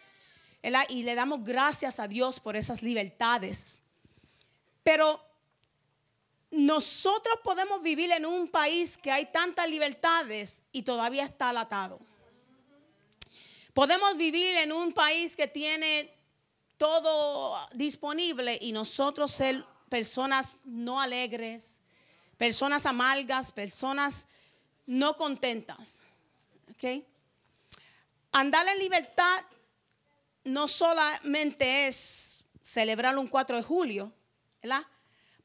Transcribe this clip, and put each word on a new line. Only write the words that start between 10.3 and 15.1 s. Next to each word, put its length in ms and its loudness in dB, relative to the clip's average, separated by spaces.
y 120 -8
todavía 420 -2
está 240 -4
atado. 500 -6
Podemos 420 4
vivir 420 0
en 140 2
un 220 -2
país 420 2